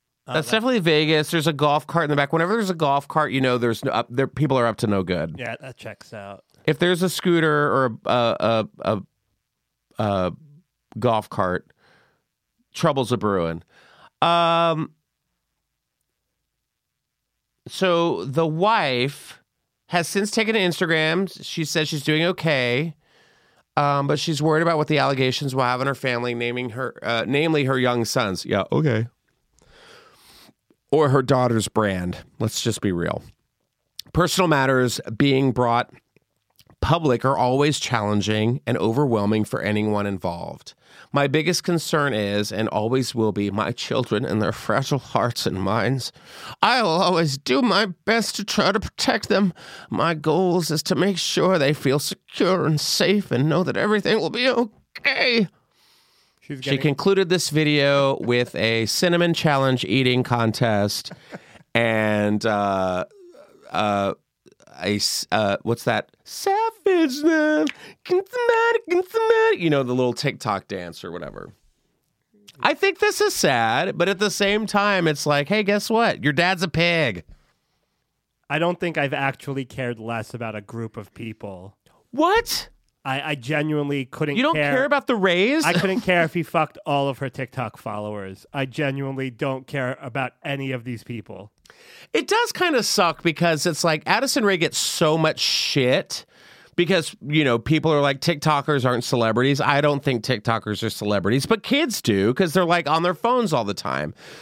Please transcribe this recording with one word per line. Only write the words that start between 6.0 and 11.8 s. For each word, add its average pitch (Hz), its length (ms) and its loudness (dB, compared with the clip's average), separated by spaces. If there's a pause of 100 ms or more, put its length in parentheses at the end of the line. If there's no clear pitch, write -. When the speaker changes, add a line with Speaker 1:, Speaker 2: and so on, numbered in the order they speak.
Speaker 1:
out. 98 300 -16 (200)
Speaker 2:
If 151 140 0
there's 175 240 2
a 185 80 2
scooter 156 640 2
or 123 340 0
a, - 40 0
a, 113 580 2 (120)
a, - 120 0
a, 101 100 -2 (960)
a 98 340 0 (680)
golf 110 300 0
cart, 90 380 -2 (1040)